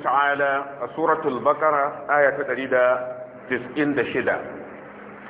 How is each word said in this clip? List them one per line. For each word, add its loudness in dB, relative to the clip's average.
ta'ala 2
a -6
Suratul 0
Baqara, 2
aya 6
ta -2
ɗari -4
da 4
tis'in -2
da 2
shida. 0